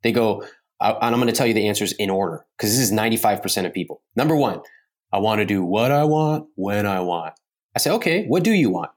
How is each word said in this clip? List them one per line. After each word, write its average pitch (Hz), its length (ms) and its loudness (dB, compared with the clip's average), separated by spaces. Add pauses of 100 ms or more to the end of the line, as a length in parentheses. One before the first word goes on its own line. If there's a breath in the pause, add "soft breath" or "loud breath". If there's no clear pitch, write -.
They 117 80 2
go, 110 320 0 (360 loud breath)
I, 104 120 2
and 117 240 0
I'm 120 40 0
gonna 120 120 0
tell 120 160 0
you 113 80 2
the 104 120 0
answers 101 260 -2
in 98 180 -4
order, 95 340 -4 (140)
'cause 107 100 -2
this 113 100 2
is 110 120 0
ninety-five 110 500 0
percent 95 240 -4
of 85 80 -6
people. - 280 -8 (140)
Number 156 200 2
one, 123 260 0 (500 loud breath)
"I 98 60 -2
wanna 107 280 2
do 98 200 0
what 110 260 2
I 147 120 4
want, 151 420 2 (100)
when 101 300 -2
I 98 140 -2
want." 85 340 -4 (420)
I - 40 0
say, 147 100 2
"Okay, 196 380 0
what 160 160 2
do 226 80 2
you 160 180 4
want?" 82 280 -4